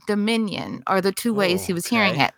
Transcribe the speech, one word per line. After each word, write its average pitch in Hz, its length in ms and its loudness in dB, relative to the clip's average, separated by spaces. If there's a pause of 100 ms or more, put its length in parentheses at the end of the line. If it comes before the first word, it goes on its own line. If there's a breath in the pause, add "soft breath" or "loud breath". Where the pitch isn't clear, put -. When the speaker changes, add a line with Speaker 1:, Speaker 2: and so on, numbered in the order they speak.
Speaker 1:
Dominion 208 800 -2
are 190 140 2
the 190 100 2
two 226 220 -2
ways 185 320 2
he 190 80 -2
Speaker 2:
Oh, - 20 0
Speaker 1:
was 175 120 -4
hearing 214 260 2
Speaker 2:
okay. 139 120 4
Speaker 1:
it. - 120 0